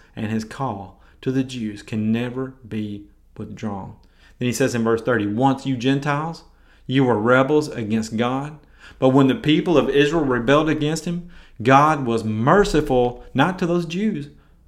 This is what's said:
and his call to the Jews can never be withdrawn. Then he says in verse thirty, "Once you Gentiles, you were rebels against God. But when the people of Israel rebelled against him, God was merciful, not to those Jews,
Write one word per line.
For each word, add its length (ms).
and 160
his 120
call 560
to 100
the 140
Jews 380
can 280
never 440
be 400
withdrawn. 580
Then 60
he 60
says 220
in 80
verse 200
thirty, 240
"Once 380
you 120
Gentiles, 680
you 200
were 140
rebels 500
against 480
God. 420
But 120
when 180
the 80
people 420
of 100
Israel 360
rebelled 440
against 360
him, 240
God 440
was 180
merciful, 1000
not 280
to 60
those 200
Jews, 440